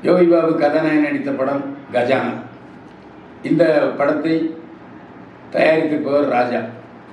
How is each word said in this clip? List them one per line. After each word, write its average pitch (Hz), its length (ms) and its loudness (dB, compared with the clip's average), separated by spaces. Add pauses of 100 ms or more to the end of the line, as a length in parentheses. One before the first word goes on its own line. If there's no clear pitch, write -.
யோகி 180 220 6
பாபு 165 300 4
கதாநாயகன் 151 460 2
நடித்த 139 300 -2
படம் 139 320 -2 (300)
கஜானா. 120 400 0 (1080)
இந்த 147 540 2
படத்தை 160 580 -2 (960)
தயாரித்திருப்பவர் 147 760 0
ராஜா. 120 320 0 (540)